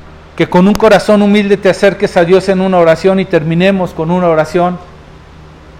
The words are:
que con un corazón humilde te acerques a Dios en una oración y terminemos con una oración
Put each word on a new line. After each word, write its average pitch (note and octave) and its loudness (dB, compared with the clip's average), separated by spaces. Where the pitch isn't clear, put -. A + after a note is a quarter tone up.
que E3+ 0
con F3+ 2
un G#3 2
corazón G#3 2
humilde G3+ 0
te G3 0
acerques F#3+ 0
a F3 2
Dios F#3 0
en F#3+ 0
una F#3+ -2
oración E3+ 2
y F#3 -2
terminemos F3 -2
con D#3+ -6
una F3+ 0
oración E3+ -2